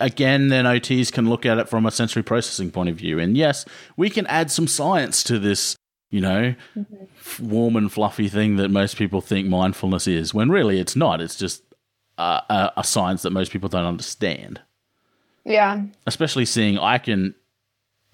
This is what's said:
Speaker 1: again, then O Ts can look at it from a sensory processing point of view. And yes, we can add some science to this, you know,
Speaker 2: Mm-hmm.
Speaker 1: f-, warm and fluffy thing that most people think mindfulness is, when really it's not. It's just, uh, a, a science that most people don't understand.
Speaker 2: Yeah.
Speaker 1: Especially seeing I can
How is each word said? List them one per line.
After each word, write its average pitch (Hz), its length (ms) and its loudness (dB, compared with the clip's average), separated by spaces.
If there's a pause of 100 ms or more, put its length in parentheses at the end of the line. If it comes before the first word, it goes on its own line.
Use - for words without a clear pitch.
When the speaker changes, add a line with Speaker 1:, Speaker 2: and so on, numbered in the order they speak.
Speaker 1:
again, 139 440 2
then 131 180 2
O 123 120 4
Ts 127 320 0
can 117 180 2
look 120 180 0
at 113 120 4
it 113 100 -2
from 110 180 2
a 110 40 4
sensory 113 320 -2
processing 107 480 -2
point 90 200 -2
of 85 60 -6
view. 82 220 -4
And 90 180 2
yes, 147 280 2 (320)
we 196 140 2
can 202 160 -2
add 156 240 0
some 165 160 0
science 147 580 0
to 120 140 0
this, 101 380 -2 (340)
you 104 100 0
know, 113 340 0 (220)
Speaker 2:
Mm-hmm. 202 280 -12 (140)
Speaker 1:
f-, - 220 -14
warm 117 360 2
and 104 140 0
fluffy 104 380 0
thing 104 280 2
that 98 140 2
most 98 260 2
people 98 240 0
think 98 280 -2
mindfulness 92 580 0
is, 85 280 0
when 110 160 2
really 113 300 2
it's - 160 -4
not. 120 240 2
It's 82 160 -10
just, - 260 -8 (560)
uh, 85 300 0
a, 101 300 0
a - 60 -4
science 92 380 0
that 87 80 -2
most 95 220 -2
people 95 160 -6
don't 90 180 -2
understand. 85 760 -6 (840)
Speaker 2:
Yeah. 208 380 2 (240)
Speaker 1:
Especially 139 380 0
seeing 107 340 2
I 107 200 4
can 98 360 0 (800)